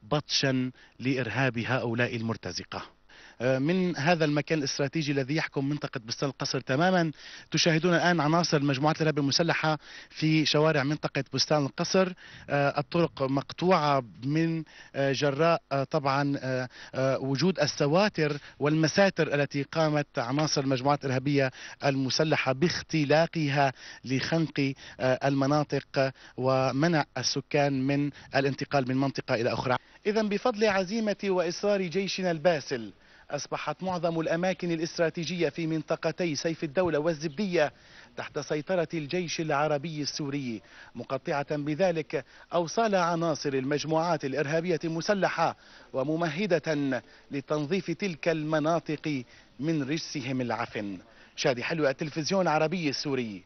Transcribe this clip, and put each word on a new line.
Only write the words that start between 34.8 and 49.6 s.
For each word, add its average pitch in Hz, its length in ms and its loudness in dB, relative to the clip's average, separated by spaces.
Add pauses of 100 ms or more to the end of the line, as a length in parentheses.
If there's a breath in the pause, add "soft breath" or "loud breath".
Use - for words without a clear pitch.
في 165 180 -4
منطقتي 160 680 -2
سيف 165 280 -4
الدولة 165 360 0
والزبدية 160 760 0 (440 loud breath)
تحت 120 220 -8
سيطرة 156 540 -2
الجيش 165 480 -4
العربي 151 600 0
السوري، 139 600 -4 (340 loud breath)
مقطعة 143 600 -4
بذلك 151 720 -2 (280 loud breath)
أوصال 190 420 2
عناصر 165 580 2
المجموعات 147 720 0
الإرهابية 156 580 0
المسلحة، 165 760 0 (360 loud breath)
وممهدة 151 1080 0 (300 loud breath)
لتنظيف 151 600 -2
تلك 175 380 -4
المناطق 156 920 -2 (360 loud breath)
من 151 240 0